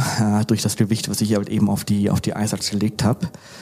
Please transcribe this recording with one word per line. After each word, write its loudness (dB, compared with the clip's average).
äh, 2
durch 2
das 0
Gewicht, 0
was -2
ich 2
halt 0
eben 2
auf -2
die, 2
auf 2
die -4
Eisachs -2
gelegt -2
hab. 0